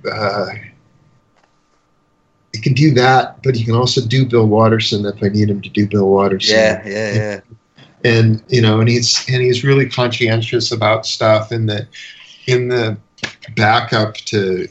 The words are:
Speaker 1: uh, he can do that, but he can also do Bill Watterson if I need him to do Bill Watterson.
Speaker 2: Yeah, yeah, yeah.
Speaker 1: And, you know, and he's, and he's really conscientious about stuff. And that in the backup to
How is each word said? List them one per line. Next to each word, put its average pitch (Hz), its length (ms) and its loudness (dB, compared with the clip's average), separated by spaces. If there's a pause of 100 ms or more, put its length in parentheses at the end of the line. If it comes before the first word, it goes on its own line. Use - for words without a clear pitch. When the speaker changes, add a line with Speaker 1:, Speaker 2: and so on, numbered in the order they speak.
(120)
Speaker 1:
uh, 101 360 -4 (2000)
he 110 60 -10
can 135 140 0
do 147 220 4
that, 127 480 2
but 131 120 0
he 113 80 -2
can 113 120 0
also 123 300 0
do 131 200 2
Bill 117 220 2
Watterson 110 580 2
if 101 180 -6
I 98 60 0
need 104 200 0
him 101 120 -4
to - 80 -16
do 104 180 0
Bill 101 220 2
Watterson. 98 460 2
Speaker 2:
Yeah, 110 300 2
yeah, 104 280 -6
yeah. 104 260 -4 (640)
Speaker 1:
And, 113 460 2
you 123 120 2
know, 110 180 4
and 113 100 2
he's, 117 400 0
and 127 120 0
he's 123 220 0
really 139 240 2
conscientious 117 840 -2
about 110 340 -2
stuff. 107 460 0
And 113 180 -2
that 104 180 -6 (600)
in 123 200 0
the 113 300 -2 (580)
backup 110 600 0
to 95 560 -4